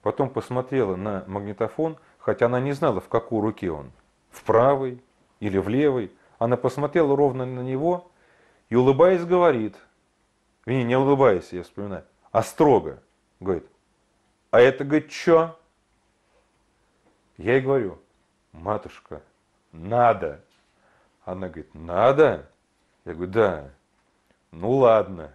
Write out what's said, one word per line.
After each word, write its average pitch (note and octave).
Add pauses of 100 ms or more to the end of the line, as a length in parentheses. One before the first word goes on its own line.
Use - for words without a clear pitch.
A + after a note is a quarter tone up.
потом B2+
посмотрела B2+
на G2
магнитофон, G#2+ (200)
хотя -
она B2
не C#3
знала, C#3
в -
какой A2+
руке G#2
он, C#2+ (380)
в -
правой B2+ (380)
или G2
в F#2+
левой. C3 (280)
Она A#2+
посмотрела C#3+
ровно C3
на B2+
него D3 (580)
и, A2+
улыбаясь, D#3
говорит, D#3+ (880)
вернее, B2
не A#2+
улыбаясь, C3+
я F2+
вспоминаю, G2 (260)
а A2+
строго, G2+ (360)
говорит: F#2 (840)
«А A#2
это, C3
говорит, D3+
че?» E3 (1800)
Я A2+
ей C3+
говорю: B2+ (540)
«Матушка, E2 (520)
надо». F#2+ (840)
Она F#2
говорит: E2
«Надо?» G2 (560)
Я E2+
говорю: F2+
«Да». F2+ (840)
«Ну E2+
ладно. G2